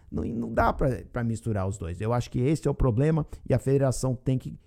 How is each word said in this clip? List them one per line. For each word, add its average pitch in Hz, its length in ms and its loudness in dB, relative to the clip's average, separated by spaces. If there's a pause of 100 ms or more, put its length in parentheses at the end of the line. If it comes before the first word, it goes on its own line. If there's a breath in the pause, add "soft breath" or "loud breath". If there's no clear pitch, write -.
(120)
Não, - 120 -4
não 226 300 -4
dá 233 180 4
pra, 123 400 0
pra 120 120 -4
misturar 110 440 -2
os 98 100 -4
dois. 87 240 -8
Eu 107 120 0
acho 120 160 0
que 123 100 -4
esse 143 280 2
é 143 40 2
o 139 40 -2
problema 143 500 2 (240)
e - 40 4
a 120 60 4
federação 135 540 2
tem 131 240 -2
que - 300 -10